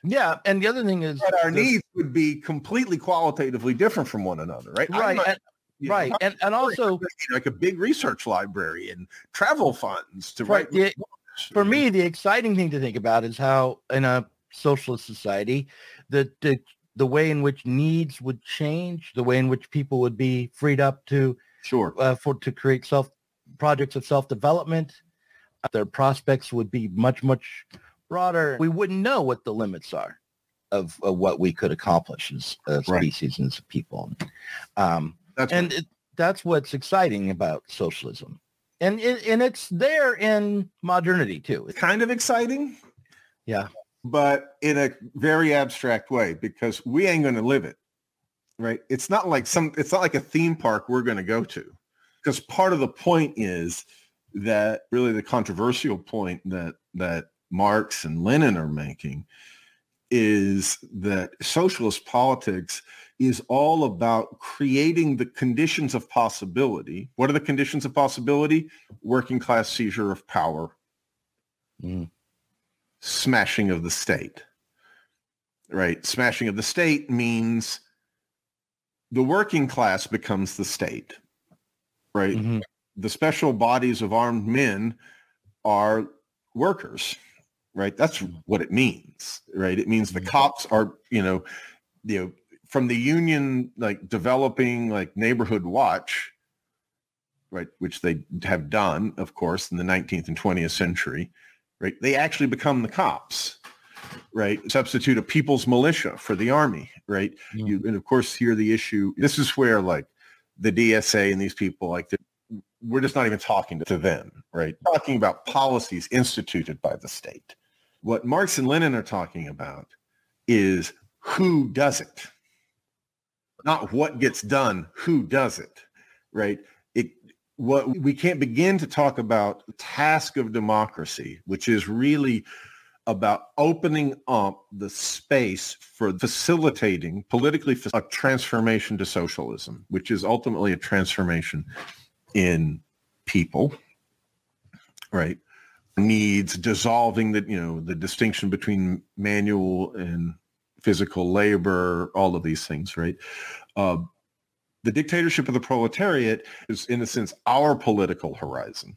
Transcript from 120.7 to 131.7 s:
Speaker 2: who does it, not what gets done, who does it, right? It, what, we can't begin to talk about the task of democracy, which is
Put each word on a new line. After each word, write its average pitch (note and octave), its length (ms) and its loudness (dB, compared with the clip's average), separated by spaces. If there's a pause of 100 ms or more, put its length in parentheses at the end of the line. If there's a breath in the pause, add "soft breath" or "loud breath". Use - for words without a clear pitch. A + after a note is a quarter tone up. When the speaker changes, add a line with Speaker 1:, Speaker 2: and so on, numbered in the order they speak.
Speaker 2:
who E3 500 2
does C#3 320 0
it, - 240 -16 (1400)
not G#2+ 260 0
what C#3+ 260 0
gets C3+ 220 0
done, G#2 540 0
who - 280 0
does B2+ 360 0
it, - 260 -20 (480 soft breath)
right? G#2 260 -2 (360 soft breath)
It, A#2+ 160 0 (460)
what, C3 300 0 (120)
we C#3 160 2
can't E3 260 0
begin D#3 380 2
to D#3 80 -2
talk C#3 320 2
about G#2+ 480 0
the - 80 -18
task D3+ 640 0
of A2+ 140 -2
democracy, G#2+ 920 -2
which F#2+ 240 -4
is G#2+ 180 4